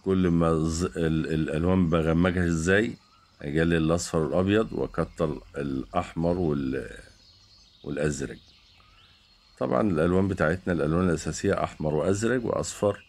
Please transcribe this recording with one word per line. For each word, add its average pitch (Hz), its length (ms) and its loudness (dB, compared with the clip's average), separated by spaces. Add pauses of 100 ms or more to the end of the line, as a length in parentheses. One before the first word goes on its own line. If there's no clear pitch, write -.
كل 95 240 2
ما 82 220 4
الز-، 80 460 0
ال-، 80 380 0
الألوان 80 560 0
بغمجها 85 560 2
إزاي، 92 500 2 (440)
أقلل 80 340 0
الأصفر 82 440 0
والأبيض 95 540 2
وأكتر 73 680 -4 (140)
الأحمر 82 840 -4
وال-، 67 720 -4 (720)
والأزرق. 71 540 -4 (1200)
طبعًا 127 320 0
الألوان 90 380 2
بتاعتنا، 90 440 0
الألوان 82 360 2
الأساسية 80 560 -2
أحمر 76 300 -4
وأزرق 104 520 0
وأصفر - 640 -2